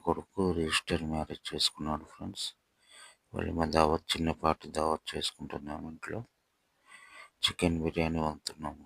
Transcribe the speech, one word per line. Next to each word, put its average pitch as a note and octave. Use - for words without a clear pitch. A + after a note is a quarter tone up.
కొడుకు E2
రిజిస్టర్ D#2+
మ్యారేజ్ D#2
చేసుకున్నాడు D2+
ఫ్రెండ్స్. F#2+
వలీమా E2+
దావత్, D#2+
చిన్నపాటి D#2+
దావత్ D#2
చేసుకుంటున్నాము D2
ఇంట్లో. D#2+
చికెన్ E2+
బిర్యానీ D#2+
వండుతున్నాము D2+